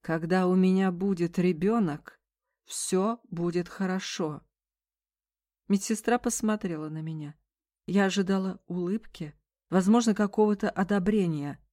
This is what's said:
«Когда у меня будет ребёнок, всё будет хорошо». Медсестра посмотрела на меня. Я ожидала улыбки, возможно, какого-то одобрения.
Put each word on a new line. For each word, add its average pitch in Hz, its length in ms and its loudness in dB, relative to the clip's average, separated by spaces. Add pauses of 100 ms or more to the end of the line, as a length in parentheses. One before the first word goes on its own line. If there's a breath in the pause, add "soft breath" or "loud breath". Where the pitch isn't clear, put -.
«Когда 165 460 0
у 180 80 4
меня 185 380 4
будет 175 460 -2
ребёнок, 180 800 0 (460)
всё 208 640 -2
будет 170 400 -4
хорошо». 185 720 -6 (1300)
Медсестра 214 500 0
посмотрела 214 720 -4
на 156 140 -8
меня. 156 320 -8 (520)
Я 196 200 2
ожидала 190 600 -2
улыбки, 175 680 -6 (340)
возможно, 208 460 4
какого-то 208 560 2
одобрения. 180 920 0 (100)